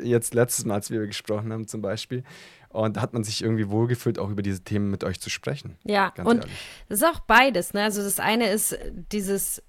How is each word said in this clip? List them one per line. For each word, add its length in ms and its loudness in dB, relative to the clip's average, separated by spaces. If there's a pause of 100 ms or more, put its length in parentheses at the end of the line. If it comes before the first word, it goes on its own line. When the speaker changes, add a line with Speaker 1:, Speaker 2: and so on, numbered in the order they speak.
Speaker 1:
Jetzt 300 4
letztes 320 2
Mal, 80 0
als 180 -4
wir 160 -2
gesprochen 440 -4
haben 140 -6
zum 160 -8
Beispiel. 400 -4 (460)
Und 280 0
da 40 0
hat 120 0
man 120 0
sich 180 -6
irgendwie 280 0
wohlgefühlt, 500 2
auch 100 -4
über 120 -4
diese 200 -2
Themen 280 -2
mit 120 -4
euch 180 -4
zu 100 -12
sprechen. 520 -8
Speaker 2:
Ja, 320 2
Speaker 1:
Ganz 140 -2
Speaker 2:
und 160 4
Speaker 1:
ehrlich. 140 -12 (300)
Speaker 2:
das 120 -4
ist 80 2
auch 120 0
beides, 540 4
ne? 80 2
Also 220 0
das 160 -2
eine 300 4
ist 280 0 (320)
dieses 580 -2